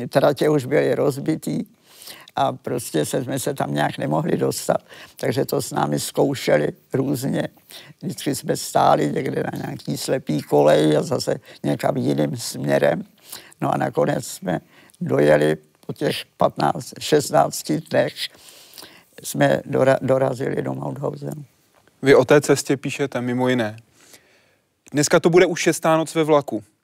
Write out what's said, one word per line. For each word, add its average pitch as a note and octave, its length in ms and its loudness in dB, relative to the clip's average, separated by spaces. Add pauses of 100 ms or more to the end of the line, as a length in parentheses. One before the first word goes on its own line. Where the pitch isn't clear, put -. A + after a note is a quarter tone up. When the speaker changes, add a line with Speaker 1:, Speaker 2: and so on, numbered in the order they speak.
Speaker 1:
tratě D3 400 2
už D3 160 2
byly C3+ 300 2
rozbitý C#3+ 680 -2 (720)
a C3 160 0
prostě C3+ 540 -4
se, C#3+ 180 -4
jsme C3 140 -4
se C#3+ 160 -4
tam C#3+ 200 -4
nějak D3 240 -2
nemohli D3+ 380 -2
dostat. - 480 -2 (320)
Takže C3 280 -2
to C#3+ 180 -2
s - 80 -8
námi D3 300 -2
zkoušeli D3 720 0 (200)
různě. C#3+ 560 -2 (540)
Vždycky - 320 -4
jsme C#3 220 -4
stáli C#3+ 560 2
někde C#3 300 -4
na - 160 -8
nějaký C#3+ 380 -6
slepý C#3+ 460 -4
kolej D3+ 540 4
a D3+ 60 2
zase D#3+ 320 -2 (280)
někam C#3+ 340 -2
jiným C#3 400 -2
směrem. C#3+ 680 -2 (560)
No C#3 140 -2
a - 20 0
nakonec C#3+ 500 -2
jsme F#3 340 -6 (400)
dojeli D3+ 560 2 (300)
po - 60 -8
těch D3+ 320 -4 (120)
patnáct, - 600 -2
šestnácti D3+ 840 0
dnech, C3+ 340 0 (1080)
jsme C#3 440 0
dora-, C3+ 360 2
dorazili C3 600 0
do C3 120 -4
Mauthausenu. C#3+ 720 -8 (580)
Speaker 2:
Vy C3+ 120 8
o A#2+ 100 8
té D3 160 6
cestě C#3 360 0
píšete C3+ 440 -6
mimo B2 280 -2
jiné: A2+ 280 -2 (1160)
„Dneska D3 280 2
to F3+ 100 4
bude F#3 160 8
už E3+ 140 -2
šestá D#3+ 360 2
noc D#3+ 180 -2
ve D#3+ 100 2
vlaku. D3+ 400 0 (200)